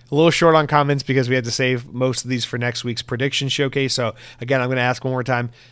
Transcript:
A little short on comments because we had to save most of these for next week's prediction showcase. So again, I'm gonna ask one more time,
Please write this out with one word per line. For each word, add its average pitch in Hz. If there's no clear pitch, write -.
A 143
little 160
short 165
on 156
comments 143
because 131
we 127
had 127
to 117
save 127
most 127
of 123
these 123
for -
next 120
week's 120
prediction 135
showcase. 135
So 117
again, 131
I'm 123
gonna 127
ask 123
one 131
more 127
time, 120